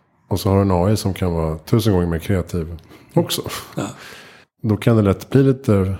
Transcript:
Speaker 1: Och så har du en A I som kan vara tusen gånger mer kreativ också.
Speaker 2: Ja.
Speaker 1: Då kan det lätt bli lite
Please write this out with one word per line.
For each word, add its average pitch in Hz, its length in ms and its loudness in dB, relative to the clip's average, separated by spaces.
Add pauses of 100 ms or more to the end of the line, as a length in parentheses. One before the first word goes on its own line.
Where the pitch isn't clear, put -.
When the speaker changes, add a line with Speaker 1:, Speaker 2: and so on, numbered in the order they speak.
(280)
Speaker 1:
Och 98 120 -2
så - 80 -2
har 98 80 4
du 98 60 4
en 98 80 0
A 90 200 2
I 110 60 2
som 98 180 -4
kan 90 180 -4
vara 80 260 -4
tusen 110 340 0
gånger 90 140 2
mer 82 120 -2
kreativ 85 580 -4 (380)
också. - 280 -2 (340)
Speaker 2:
Ja. - 100 -6 (760)
Speaker 1:
Då 104 140 0
kan 117 200 2
det 110 60 6
lätt 98 280 0
bli 135 120 6
lite 107 580 2